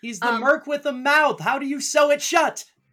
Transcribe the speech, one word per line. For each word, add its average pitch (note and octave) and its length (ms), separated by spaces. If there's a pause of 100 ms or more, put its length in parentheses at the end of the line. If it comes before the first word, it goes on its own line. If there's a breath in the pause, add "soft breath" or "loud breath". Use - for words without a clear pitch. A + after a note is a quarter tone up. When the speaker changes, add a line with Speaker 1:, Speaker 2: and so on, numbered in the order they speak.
Speaker 1:
He's A3+ 180
the A#3+ 140
Speaker 2:
Um, A3+ 80
Speaker 1:
merc D4 260
with C#4+ 160
the C#4+ 100
mouth. C#4 480
How A#3+ 180
do C#4 60
you C#4 160
sew D4 280
it C#4+ 120
shut? D#4 440 (280)